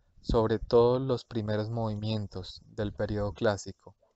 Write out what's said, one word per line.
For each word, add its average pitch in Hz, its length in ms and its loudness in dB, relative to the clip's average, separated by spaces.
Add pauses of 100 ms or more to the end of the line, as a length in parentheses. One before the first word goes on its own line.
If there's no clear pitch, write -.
(200)
sobre 110 380 2
todo 120 400 4
los 131 260 -2
primeros 107 460 -2
movimientos 107 960 -4
del 104 260 -4
periodo 104 420 -2
clásico, 98 600 -2 (220)